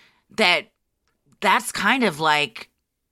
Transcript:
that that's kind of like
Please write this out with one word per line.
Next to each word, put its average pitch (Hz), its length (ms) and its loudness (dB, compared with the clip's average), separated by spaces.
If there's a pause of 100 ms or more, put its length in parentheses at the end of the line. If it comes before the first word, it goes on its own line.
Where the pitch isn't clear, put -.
(380)
that 175 300 0 (720)
that's 220 320 0
kind 233 320 0
of 156 160 -2
like 151 480 0 (420)